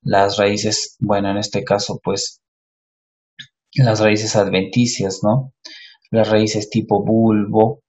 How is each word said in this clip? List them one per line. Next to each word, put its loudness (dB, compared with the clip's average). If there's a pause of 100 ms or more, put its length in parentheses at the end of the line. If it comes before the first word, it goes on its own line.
las 0
raíces, -2
bueno, -2
en -2
este -6
caso, -4
pues, -6 (1300)
las 4
raíces 2
adventicias, 0
¿no? 0 (560)
Las 2
raíces 0
tipo 0
bulbo 2